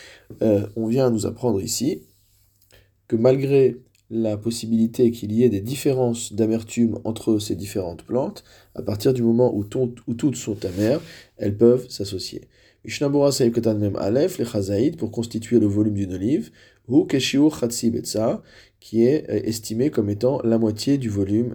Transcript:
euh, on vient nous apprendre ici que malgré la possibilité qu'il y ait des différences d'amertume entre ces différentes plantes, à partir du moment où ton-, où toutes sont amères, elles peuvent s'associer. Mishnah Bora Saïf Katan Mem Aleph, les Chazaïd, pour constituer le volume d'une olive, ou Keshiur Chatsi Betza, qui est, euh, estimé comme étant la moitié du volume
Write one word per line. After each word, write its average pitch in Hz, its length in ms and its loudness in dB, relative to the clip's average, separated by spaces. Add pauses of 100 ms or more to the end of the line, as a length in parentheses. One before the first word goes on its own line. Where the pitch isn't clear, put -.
(420)
euh, 104 240 2 (100)
on 110 120 -2
vient 123 240 2
nous 107 160 0
apprendre 104 340 -2
ici - 400 -4 (1080)
que 117 60 2
malgré 131 580 4 (340)
la 110 280 -2
possibilité 113 720 0
qu'il 104 220 -6
y 120 100 4
ait 120 60 6
des 101 100 -2
différences 123 720 -2
d'amertume 110 720 0
entre 113 360 0
ces 104 160 -4
différentes 90 480 -8
plantes, 139 420 -6 (280)
à - 80 -10
partir 104 320 0
du 123 80 -2
moment 117 320 4
où 104 120 -2
ton-, 123 280 -4 (140)
où 117 60 -2
toutes 127 240 -2
sont 104 280 -8
amères, 107 360 0 (340)
elles 107 220 -4
peuvent 120 320 6
s'associer. - 580 -10 (380)
Mishnah 143 240 -2
Bora 143 240 4
Saïf 120 180 2
Katan 117 240 2
Mem 104 220 0
Aleph, 135 400 0
les 117 80 -2
Chazaïd, 107 500 0
pour 107 160 -6
constituer 113 480 0
le 104 80 4
volume 104 280 2
d'une 95 180 -4
olive, 120 380 -2 (360)
ou 147 160 4
Keshiur 143 560 0
Chatsi 117 300 -2
Betza, 120 520 -2 (380)
qui 113 240 0
est, 143 260 2
euh, 107 140 0
estimé 113 460 -4
comme 107 200 -2
étant 123 360 0
la 113 120 2
moitié 113 400 0
du 123 120 -4
volume 101 460 0